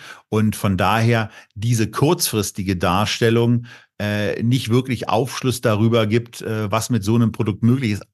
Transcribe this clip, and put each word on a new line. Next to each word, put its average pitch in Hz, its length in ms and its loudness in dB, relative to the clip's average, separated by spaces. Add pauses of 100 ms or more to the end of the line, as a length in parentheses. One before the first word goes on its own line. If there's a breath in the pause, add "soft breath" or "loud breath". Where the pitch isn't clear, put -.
(300 loud breath)
und 107 260 2
von 98 220 0
daher 110 540 2 (240 loud breath)
diese 110 340 0
kurzfristige 107 880 0
Darstellung, 113 880 2 (340 loud breath)
äh, 104 440 -4
nicht 120 260 0
wirklich 123 400 0
Aufschluss 120 520 -2
darüber 110 440 2
gibt, 117 380 -2
äh, 107 280 -4
was 110 200 0
mit 110 120 0
so 110 120 2
einem 117 160 2
Produkt 107 320 -4
möglich 120 300 2
ist. 104 200 -6